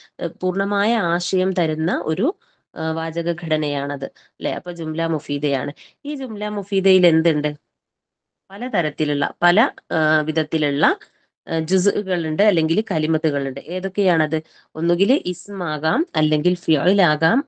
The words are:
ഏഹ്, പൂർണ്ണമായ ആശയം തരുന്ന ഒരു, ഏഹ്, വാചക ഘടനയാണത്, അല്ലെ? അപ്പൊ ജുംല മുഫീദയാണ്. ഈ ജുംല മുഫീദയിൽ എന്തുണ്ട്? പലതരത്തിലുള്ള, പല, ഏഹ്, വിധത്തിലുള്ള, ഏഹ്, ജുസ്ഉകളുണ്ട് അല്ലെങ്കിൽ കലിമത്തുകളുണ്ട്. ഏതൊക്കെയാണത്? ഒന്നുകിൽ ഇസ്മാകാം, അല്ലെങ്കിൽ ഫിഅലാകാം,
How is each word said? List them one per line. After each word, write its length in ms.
ഏഹ്, 100
പൂർണ്ണമായ 560
ആശയം 560
തരുന്ന 520
ഒരു, 300
ഏഹ്, 160
വാചക 400
ഘടനയാണത്, 720
അല്ലെ? 500
അപ്പൊ 180
ജുംല 340
മുഫീദയാണ്. 640
ഈ 100
ജുംല 340
മുഫീദയിൽ 580
എന്തുണ്ട്? 500
പലതരത്തിലുള്ള, 920
പല, 280
ഏഹ്, 300
വിധത്തിലുള്ള, 760
ഏഹ്, 120
ജുസ്ഉകളുണ്ട് 840
അല്ലെങ്കിൽ 480
കലിമത്തുകളുണ്ട്. 680
ഏതൊക്കെയാണത്? 840
ഒന്നുകിൽ 520
ഇസ്മാകാം, 800
അല്ലെങ്കിൽ 380
ഫിഅലാകാം, 920